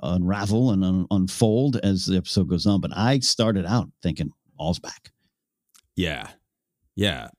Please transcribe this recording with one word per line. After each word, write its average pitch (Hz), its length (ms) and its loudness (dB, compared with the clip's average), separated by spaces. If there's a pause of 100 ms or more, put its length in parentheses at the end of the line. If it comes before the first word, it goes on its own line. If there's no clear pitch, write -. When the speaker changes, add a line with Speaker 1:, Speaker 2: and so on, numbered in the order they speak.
Speaker 1:
unravel 98 680 0
and 95 140 2
un-, 92 260 2
unfold 113 720 2
as 95 240 0
the 95 100 0
episode 90 320 0
goes 82 180 0
on. 101 140 4
But 69 160 -6
I 123 240 2
started 104 460 2
out 110 240 0 (120)
thinking, 80 280 -4 (280)
"Maul's 80 200 -2
back." - 340 -18 (840)
Speaker 2:
Yeah. 73 320 -4 (680)
Yeah. 85 320 -2 (100)